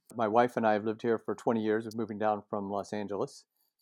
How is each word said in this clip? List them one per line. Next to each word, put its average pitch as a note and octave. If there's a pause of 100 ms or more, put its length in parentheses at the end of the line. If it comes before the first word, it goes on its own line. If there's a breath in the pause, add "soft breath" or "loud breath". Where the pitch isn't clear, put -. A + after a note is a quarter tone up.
(160)
My A2+
wife A#2+
and A2+
I G#2+
have G#2
lived A2
here A#2
for G#2+
twenty A#2
years. G#2+
We're A2
moving G#2+
down G#2+
from G2+
Los G2+
Angeles. G2+ (380)